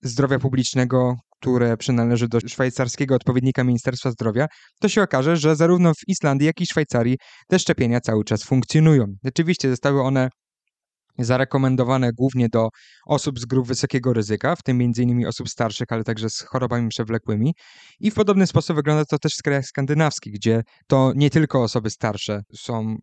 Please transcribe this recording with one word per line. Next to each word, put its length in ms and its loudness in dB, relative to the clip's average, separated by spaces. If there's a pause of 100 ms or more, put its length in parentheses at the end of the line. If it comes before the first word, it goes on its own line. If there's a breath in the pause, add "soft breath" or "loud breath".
Zdrowia 380 -2
Publicznego, 760 0 (240)
które 380 0
przynależy 500 0
do 120 0
szwajcarskiego 760 -2
odpowiednika 480 0
Ministerstwa 480 -2
Zdrowia, 360 -2 (340 soft breath)
to 80 2
się 120 2
okaże, 360 2
że 180 2
zarówno 380 4
w 140 -8
Islandii, 380 0
jak 160 0
i 40 -2
Szwajcarii 520 0 (300 loud breath)
te 120 4
szczepienia 420 0
cały 220 0
czas 200 -2
funkcjonują. 600 4 (180)
Rzeczywiście 460 0
zostały 320 0
one 280 0 (920)
zarekomendowane 920 2
głównie 360 0
do 200 0 (380 soft breath)
osób 320 -2
z 60 -10
grup 220 0
wysokiego 460 -2
ryzyka, 420 -2
w 80 -18
tym 140 0
między 260 0
innymi 220 0
osób 240 -8
starszych, 400 -4
ale 140 -4
także 260 -4
z 100 -12
chorobami 500 -4
przewlekłymi. 640 -2 (460 loud breath)
I 120 0
w 20 -12
podobny 340 2
sposób 280 0
wygląda 300 0
to 140 -2
też 140 -4
w 80 -12
krajach 240 -2
skandynawskich, 680 -2
gdzie 280 0 (260 soft breath)
to 280 4
nie 140 4
tylko 340 2
osoby 260 -2
starsze 520 -6 (140)
są 480 -6